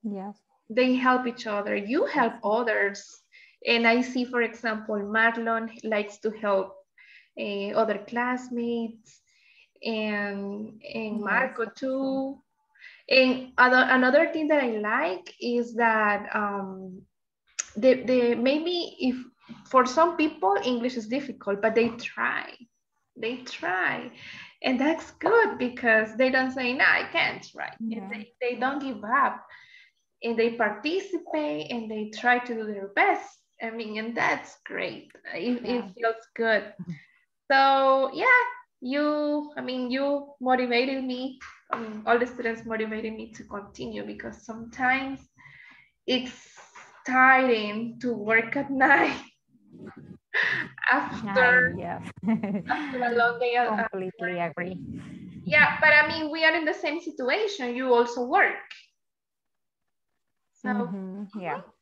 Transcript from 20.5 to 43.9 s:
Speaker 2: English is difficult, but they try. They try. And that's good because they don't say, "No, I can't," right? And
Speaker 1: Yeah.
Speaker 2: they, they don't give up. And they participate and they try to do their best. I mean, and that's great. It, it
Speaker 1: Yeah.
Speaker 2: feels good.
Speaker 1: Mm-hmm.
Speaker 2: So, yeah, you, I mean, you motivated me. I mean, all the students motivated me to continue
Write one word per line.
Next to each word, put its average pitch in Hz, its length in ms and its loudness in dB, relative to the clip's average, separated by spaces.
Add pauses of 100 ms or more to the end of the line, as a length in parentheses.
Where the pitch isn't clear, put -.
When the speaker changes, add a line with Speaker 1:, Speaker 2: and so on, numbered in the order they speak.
Speaker 2:
English 247 320 -2
is 220 120 -6
difficult, 220 540 -4
but 220 120 2
they 233 160 4
try. - 640 -6 (640)
They 226 220 -6
try. 320 720 -4 (520)
And 254 180 0
that's 311 320 0
good 427 460 2
because 226 580 2
they 262 140 4
don't 262 220 2
say, 254 200 -2
"No, 277 120 2
I - 280 4
can't," - 320 -2 (100)
right? - 260 -10
And 226 120 -6
Speaker 1:
Yeah. 202 180 -10
Speaker 2:
they, 208 300 -12
they 247 160 -4
don't 269 240 -2
give 240 240 -8
up. 247 400 0 (800)
And 226 160 -2
they 226 160 4
participate 302 1160 -4
and 226 180 -8
they 214 200 -6
try 247 280 2
to 247 160 -6
do 220 120 -6
their 196 280 -8
best. - 440 0 (220)
I 226 100 -6
mean, 220 280 -8
and 226 180 -6
that's - 480 -2
great. - 460 -8 (240)
It, 233 320 -4
it - 0 -
Speaker 1:
Yeah. 233 280 -4
Speaker 2:
feels 226 280 -4 (140)
good. 226 260 2 (180)
Speaker 1:
Mm-hmm. 180 120 -10 (580)
Speaker 2:
So, 269 640 6
yeah, 359 260 6 (400)
you, 294 760 0
I 262 60 -8
mean, 254 280 -4
you 277 500 -2
motivated 254 640 0
me. 254 340 -6 (340)
I 226 80 -4
mean, 220 260 -10
all 233 120 4
the 247 80 2
students 233 380 -6
motivated 220 500 -4
me 220 200 -14
to 214 100 -18
continue 208 600 -12